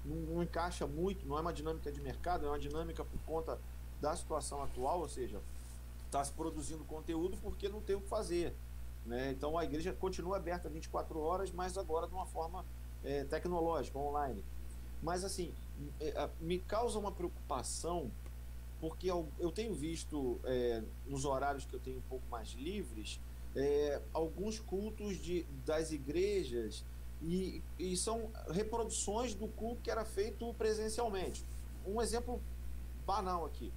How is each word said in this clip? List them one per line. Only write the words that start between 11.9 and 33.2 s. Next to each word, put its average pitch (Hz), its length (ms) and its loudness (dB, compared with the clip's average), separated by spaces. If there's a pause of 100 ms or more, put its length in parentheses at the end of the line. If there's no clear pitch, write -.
de 170 60 -4
uma 185 120 0
forma, 165 400 -2 (380)
é, 139 200 2
tecnológica, 165 760 4
online. 143 440 2 (580)
Mas, 180 220 2
assim, 185 300 -2 (460)
é, 151 180 0
a, 143 120 0 (120)
me 175 180 2
causa 214 380 2
uma 202 140 0
preocupação, 165 1000 -2 (720)
porque 160 300 0
eu, 170 200 2 (100)
eu 175 120 2
tenho 220 220 0
visto, 147 680 0
é, 123 380 4 (240)
nos 139 200 -2
horários 139 400 2
que - 100 -6
eu - 40 -4
tenho 127 200 -4
um - 100 -8
pouco 127 200 -4
mais 117 240 -4
livres, 127 680 -4 (360)
é, 143 460 4 (120)
alguns 165 460 0
cultos 208 580 -2
de, 165 260 0 (220)
das 160 260 2
igrejas, 143 920 0 (380)
e, 180 420 0 (160)
e 185 160 0
são 226 340 0 (220)
reproduções 220 840 2
do 214 140 -2
culto 233 340 -2
que - 80 -2
era 220 140 2
feito 226 520 0
presencialmente. 214 880 2 (400)
Um 208 160 2
exemplo 233 400 2 (640)
banal 185 400 4